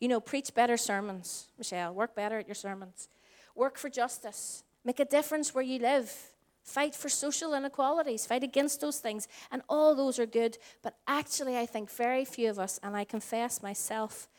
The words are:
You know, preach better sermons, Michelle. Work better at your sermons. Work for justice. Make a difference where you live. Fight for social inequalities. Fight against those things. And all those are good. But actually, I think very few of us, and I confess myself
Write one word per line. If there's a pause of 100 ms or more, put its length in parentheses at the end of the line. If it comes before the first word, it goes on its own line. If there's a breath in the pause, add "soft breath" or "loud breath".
You
know,
preach
better
sermons,
Michelle.
Work
better
at
your
sermons. (460 soft breath)
Work
for
justice. (180)
Make
a
difference
where
you
live. (300)
Fight
for
social
inequalities.
Fight
against
those
things. (240 loud breath)
And
all
those
are
good. (240 loud breath)
But
actually,
I
think
very
few
of
us,
and
I
confess
myself (100)